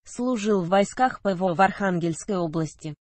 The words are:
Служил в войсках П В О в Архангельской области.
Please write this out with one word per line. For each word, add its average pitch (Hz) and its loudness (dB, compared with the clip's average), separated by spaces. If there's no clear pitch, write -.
Служил 214 0
в 165 -4
войсках 202 2
П 196 0
В 175 -4
О 180 2
в 151 2
Архангельской 190 0
области. 160 -4